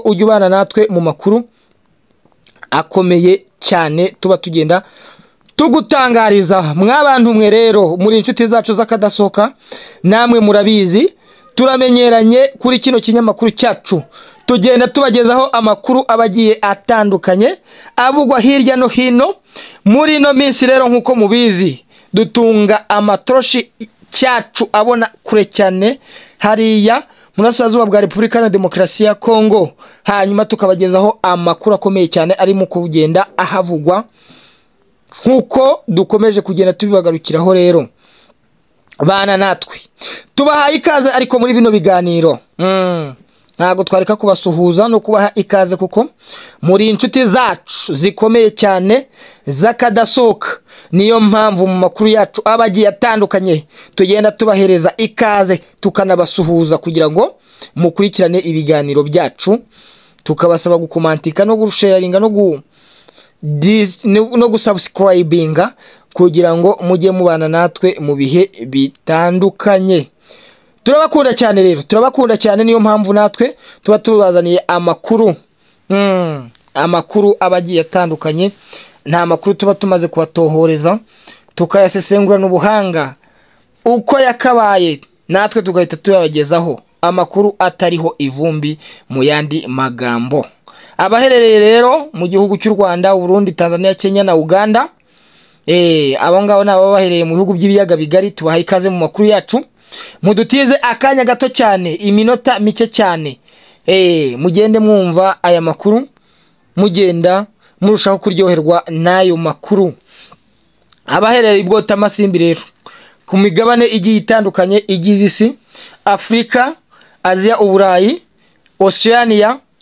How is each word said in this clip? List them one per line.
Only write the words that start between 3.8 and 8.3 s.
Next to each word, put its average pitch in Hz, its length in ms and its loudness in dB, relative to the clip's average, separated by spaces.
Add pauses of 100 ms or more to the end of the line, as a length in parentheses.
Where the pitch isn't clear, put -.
tuba 185 180 0
tugenda 165 460 -2 (720)
tugutangariza. 233 1080 2
Mwabantu 233 720 2
mwe 214 160 2
rero, 208 480 2
muri 214 200 2
inshuti 226 300 -2